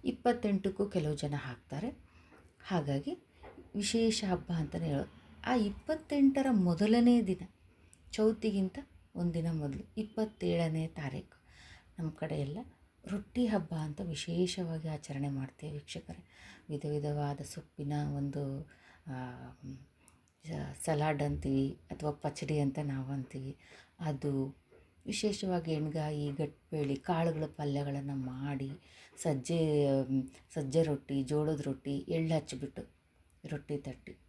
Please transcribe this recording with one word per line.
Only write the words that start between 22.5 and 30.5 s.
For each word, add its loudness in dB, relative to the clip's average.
ಅಂತ 0
ನಾವು -4
ಅಂತೀವಿ. -8
ಅದು -2
ವಿಶೇಷವಾಗಿ 0
ಎಣ್ಗಾಯಿ, 0
ಗಟ್ಬೇಳಿ, -2
ಕಾಳುಗಳ 0
ಪಲ್ಯಗಳನ್ನು -2
ಮಾಡಿ, -4
ಸಜ್ಜೆ, 4
ಮ್, 2